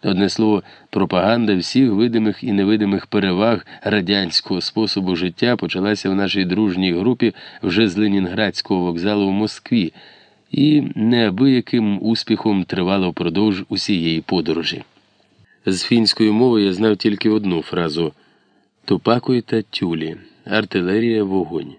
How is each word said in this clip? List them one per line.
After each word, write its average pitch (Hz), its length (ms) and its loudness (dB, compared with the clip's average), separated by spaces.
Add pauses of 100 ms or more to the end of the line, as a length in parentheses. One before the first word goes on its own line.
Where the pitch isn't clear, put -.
Одне 98 260 2
слово, 107 340 2 (260)
пропаганда 101 640 2
всіх 120 360 2
видимих 110 520 0
і 123 80 -4
невидимих 101 560 0
переваг 101 580 0 (180)
радянського 98 760 -2
способу 98 540 -2
життя 92 400 0
почалася 98 540 -2
в 95 60 0
нашій 95 300 -2
дружній 92 480 0
групі 110 400 0 (300)
вже 98 260 2
з 87 80 -6
Ленінградського 98 840 0
вокзалу 92 480 -2
в - 20 0
Москві 104 600 -2 (580)
і 147 320 4 (120)
неабияким 113 1040 2
успіхом 107 640 0
тривала 92 440 0
впродовж 92 600 0
усієї 82 520 -2
подорожі. 82 600 -2 (840)
З 95 180 -2
фінської 110 480 2
мови 113 320 4
я 98 100 2
знав 107 240 2
тільки 107 320 0
одну 98 320 0
фразу: 82 520 -4 (720)
«Тупакуй 120 560 2
та 113 200 -2
тюлі, 82 540 -6 (300)
артилерія, 107 760 0
вогонь». 85 560 -4